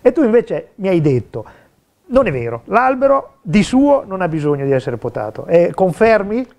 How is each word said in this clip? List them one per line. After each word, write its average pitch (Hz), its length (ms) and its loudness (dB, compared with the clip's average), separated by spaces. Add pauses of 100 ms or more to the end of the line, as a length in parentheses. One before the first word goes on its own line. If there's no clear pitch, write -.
E 247 100 4
tu 311 100 0
invece 226 520 0
mi 190 140 -6
hai 175 120 2
detto: 127 460 -2 (640)
"Non 254 180 2
è 180 60 -4
vero, 117 340 -6
l'albero 262 720 0
di 196 220 0
suo 269 440 2
non 190 140 -8
ha 180 80 -2
bisogno 147 380 -2
di 139 60 2
essere 127 260 -2
potato". 113 480 -8
Eh, 170 260 4
confermi? 214 760 0 (120)